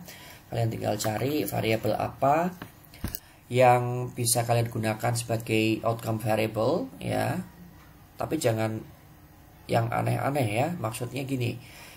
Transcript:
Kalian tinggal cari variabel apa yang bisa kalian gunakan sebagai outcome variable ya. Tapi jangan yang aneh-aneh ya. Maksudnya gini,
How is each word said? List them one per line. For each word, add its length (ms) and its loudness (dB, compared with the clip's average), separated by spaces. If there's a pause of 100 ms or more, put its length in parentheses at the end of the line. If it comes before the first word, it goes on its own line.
(480)
Kalian 240 0
tinggal 240 0
cari 480 0
variabel 560 0
apa 560 2 (960)
yang 640 6
bisa 320 0
kalian 240 2
gunakan 480 0
sebagai 640 0
outcome 400 -2
variable 640 2 (160)
ya. 400 0 (720)
Tapi 240 -4
jangan 400 0 (880)
yang 240 0
aneh-aneh 560 0
ya. 200 0 (120)
Maksudnya 440 -6
gini, 320 -2 (420)